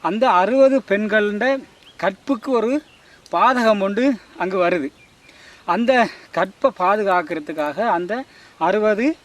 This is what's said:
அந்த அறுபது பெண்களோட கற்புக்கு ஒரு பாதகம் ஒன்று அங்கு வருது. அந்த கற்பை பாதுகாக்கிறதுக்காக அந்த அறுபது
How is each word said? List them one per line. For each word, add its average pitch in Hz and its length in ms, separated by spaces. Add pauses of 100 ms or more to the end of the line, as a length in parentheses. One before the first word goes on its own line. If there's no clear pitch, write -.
அந்த 220 300
அறுபது 254 580
பெண்களோட 208 720 (340)
கற்புக்கு 214 500
ஒரு 254 360 (500)
பாதகம் 220 480
ஒன்று 214 360 (220)
அங்கு 180 280
வருது. 170 260 (720)
அந்த 233 440 (260)
கற்பை 190 440
பாதுகாக்கிறதுக்காக 170 1000
அந்த 214 440 (340)
அறுபது 214 640